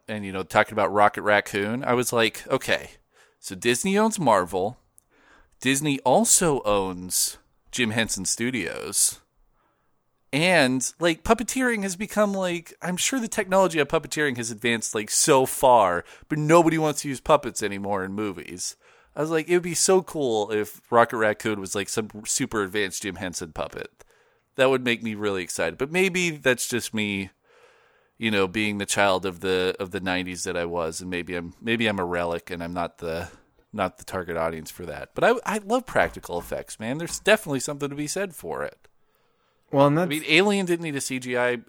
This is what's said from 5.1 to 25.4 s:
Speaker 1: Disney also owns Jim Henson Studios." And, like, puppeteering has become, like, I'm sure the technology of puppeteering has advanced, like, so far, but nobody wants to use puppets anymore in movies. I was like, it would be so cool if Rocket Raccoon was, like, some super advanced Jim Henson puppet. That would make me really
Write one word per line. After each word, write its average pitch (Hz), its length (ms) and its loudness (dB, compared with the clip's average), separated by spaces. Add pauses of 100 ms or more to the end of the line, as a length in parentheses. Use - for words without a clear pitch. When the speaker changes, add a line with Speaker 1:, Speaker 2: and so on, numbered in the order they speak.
Speaker 1:
Disney 139 380 0
also 156 640 4
owns 92 720 -2 (340)
Jim 117 200 0
Henson 107 340 -2
Studios." 101 920 -2 (1120)
And, 139 640 2
like, 165 240 0
puppeteering 233 600 0
has 190 120 -6
become, 208 380 0
like, 175 480 -4
I'm 175 160 -4
sure - 220 0
the 233 80 -4
technology 185 520 2
of 139 80 2
puppeteering 151 500 0
has 117 140 -6
advanced, 117 440 -2
like, 107 140 -4
so 135 360 6
far, 104 580 6 (240)
but 156 100 -2
nobody 160 420 6
wants 151 220 0
to 147 80 -8
use 123 120 -6
puppets 143 420 2
anymore 98 400 -2
in 95 100 -6
movies. 90 640 -6 (400)
I 147 60 -4
was 156 100 -2
like, 160 160 0
it 175 60 2
would 175 100 4
be 175 100 -4
so 185 300 4
cool 113 480 -2
if 107 300 -2 (100)
Rocket 117 260 6
Raccoon 107 440 0
was, 95 140 -8
like, 98 120 -4
some 107 220 -4 (160)
super 113 360 -2
advanced 95 420 -2
Jim 95 120 -6
Henson 87 380 -8
puppet. - 500 -10 (540)
That 131 120 4
would 127 140 0
make 117 180 0
me 110 140 -6
really 101 280 -2